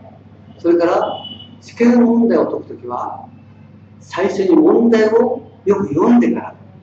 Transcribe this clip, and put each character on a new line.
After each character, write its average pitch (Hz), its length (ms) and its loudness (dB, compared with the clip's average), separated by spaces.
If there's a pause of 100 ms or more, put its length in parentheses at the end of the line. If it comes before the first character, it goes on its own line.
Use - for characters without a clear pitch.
(600)
そ 170 100 -4
れ 170 80 2
か 170 80 0
ら、 180 260 -2 (480)
試 - 160 -20
験 240 260 2
問 233 280 2
題 170 80 0
を - 120 -2
解 - 120 -10
く - 60 -18
と 123 80 -18
き 120 120 -16
は、 123 400 -10 (720)
最 - 280 -6
初 196 180 -4
に 175 100 4
問 233 340 4
題 214 200 2
を 247 320 0 (240)
よ 196 100 2
く - 140 -6
読 196 200 0
ん 240 120 6
で 220 100 0
か - 80 -4
ら - 160 -14 (280)